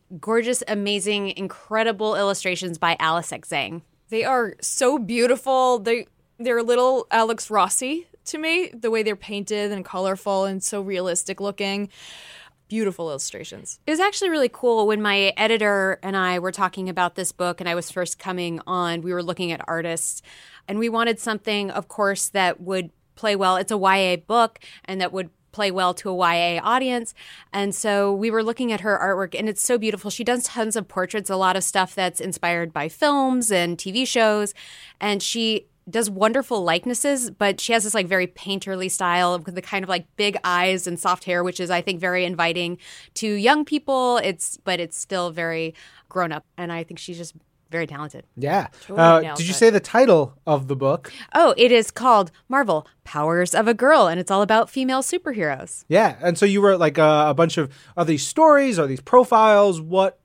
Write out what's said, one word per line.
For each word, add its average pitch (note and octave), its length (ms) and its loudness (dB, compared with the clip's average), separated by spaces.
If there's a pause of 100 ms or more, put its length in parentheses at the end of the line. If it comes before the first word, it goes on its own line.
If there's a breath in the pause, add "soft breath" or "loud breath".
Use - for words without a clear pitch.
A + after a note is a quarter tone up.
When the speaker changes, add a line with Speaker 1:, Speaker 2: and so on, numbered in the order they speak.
(180)
Speaker 1:
gorgeous, A#3 480 -2
amazing, G3+ 720 -2
incredible G#3+ 800 -4
illustrations F#3 640 -4
by E3+ 200 0
Alice D#3+ 320 -2
X - 200 -12
Zhang. D3+ 320 -6 (260)
Speaker 2:
They A3 160 -4
are A#3+ 380 -2
so C4+ 360 0
beautiful. B3 800 2
They, A3+ 260 -2 (320)
they're A#3 240 -2
little B3 480 2
Alex A3+ 400 0
Rossi B3+ 560 -2 (180)
to - 140 -10
me, E4 340 -2
the A3+ 180 -4
way A3 120 0
they're G#3 140 -2
painted G#3 540 -6
and F#3+ 140 -8
colorful F#3+ 600 -2
and F#3+ 160 -6
so G3+ 180 -6
realistic F#3 640 -4
looking. G3+ 480 -6 (800 loud breath)
Beautiful F#3+ 420 -4
illustrations. - 760 -12
Speaker 1:
It D4 40 -2
was D#4 100 0
actually G4 300 0
really D4 200 0
cool A3+ 360 2
when G#3+ 160 0
my G3 340 2
editor G#3 640 2
and G3 140 -4
I F3+ 220 0
were F3+ 140 -4
talking F#3 360 -4
about F3 280 -2
this F#3 160 -6
book F3 280 -4
and F3 80 -6
I E3+ 60 -2
was E3+ 160 -6
first F3 280 -6
coming F3 480 -6
on, F3 360 -2
we F3+ 100 -6
were F3 100 -4
looking F3 300 -4
at - 160 -8
artists E3 540 -6 (440 soft breath)
and G3 120 -6
we A#3 100 0
wanted A3+ 320 -2
something, G#3 500 -4
of - 180 -8
course, G3 400 -2
that F#3 340 -2
would F3+ 300 -6 (220)
play G#3 220 -2
well. F#3 200 2
It's F#3+ 160 -4
a G#3+ 40 -2
Y F#3+ 220 2
A F#3 180 0
book A3+ 420 0 (280 loud breath)
and F#3+ 160 -6
that F3+ 100 -4
would F#3 160 -8 (240)
play G3+ 200 -2
well F3+ 200 2
to F3+ 160 -8
a F#3 60 -4
Y E3+ 220 2
A E3+ 240 0
audience. B3 520 -2 (400 loud breath)
And G3+ 220 -2
so G3+ 400 0
we A3 160 -2
were A3 140 0
looking A#3 260 -4
at G3+ 120 -4
her G3+ 140 0
artwork, F#3+ 400 -2
and G#3+ 120 -4
it's G3+ 120 -6
so B3 180 0
beautiful. G#3 300 -4
She A#3+ 140 -8
does A#3+ 220 -2
tons A3 320 -4
of G#3 100 -6
portraits, F#3+ 420 -6
a G3 60 -4
lot F#3+ 220 2
of F#3 80 -4
stuff F#3 280 -2
that's F3+ 280 -4
inspired E3+ 520 -4
by D3+ 160 -4
films C4 600 0
and F3 260 0
T F#3+ 140 -10
V A#3+ 140 -2
shows. G#3+ 500 0 (460 loud breath)
And G3+ 200 -2
she A3 460 -2 (240)
does A3 180 -2
wonderful A3 540 0
likenesses, A#3+ 720 -2
but G3 280 -2
she - 120 -2
has A3+ 100 2
this, G#3 120 -4
like, G3 120 0
very F3+ 220 0
painterly F#3+ 600 -8
style F3+ 520 0
with F3 160 -12
the F#3 40 -8
kind F#3+ 220 -6
of, F#3 60 -10
like, F#3 260 -4
big G#3 300 -2
eyes F3+ 420 0
and F3 140 -6
soft F3+ 240 -2
hair, F3 180 0
which F3+ 160 -4
is, F3+ 100 -6
I F3 120 0
think, F3+ 180 -4
very F3+ 260 0
inviting E3+ 540 -2 (360 loud breath)
to - 120 -6
young A3+ 380 2
people. C4 540 0
It's, - 400 -4
but F3+ 200 -4
it's E3+ 180 -8
still F3 360 -6
very E3 420 -6 (340 soft breath)
grown F3 220 -4
up. D#3 140 -10 (120)
And F3 140 -10
I E3 140 -8
think E3 160 -18
she's E3+ 180 -14
just E3+ 160 -16 (360)
very E3 160 -6
talented. C#3+ 400 -14 (100)
Speaker 3:
Yeah. D3 300 -2 (140)
Speaker 2:
Totally - 180 -10
Speaker 3:
Uh, E3 220 10
Speaker 2:
nailed D#3 160 -6
Speaker 3:
did E3 100 -2
you F#3+ 60 -2
Speaker 2:
it. E3 40 -2
Speaker 3:
say A3+ 140 8
the G#3 80 4
title F#3 560 4 (100)
of C#3+ 220 0
the C#3 80 -2
book? C3+ 380 -2 (240 loud breath)
Speaker 1:
Oh, D#4 200 8
it A#3 140 8
is A3+ 220 4
called A3 400 4 (160)
Marvel, G#3+ 360 0 (200 soft breath)
Powers E3 500 0
of A3 140 2
a A#3 60 4
Girl, B3 340 6
and E3 100 -2
it's F3+ 100 -6
all G3 140 2
about A3 260 2
female C4 340 -2
superheroes. G#3 840 -4
Speaker 3:
Yeah. F#3 340 4
And F3 160 0
so G3+ 100 4
you G3+ 140 4
wrote, G3 200 6
like, D#3 180 2
uh, D3+ 300 6
a D3 60 2
bunch E3 240 2
of, C#3 140 -2 (240 soft breath)
are E3+ 80 2
these D3+ 220 -2
stories? C#4+ 500 6
Are D3+ 120 2
these C3 120 -4
profiles? G#3+ 800 6
What F3+ 440 0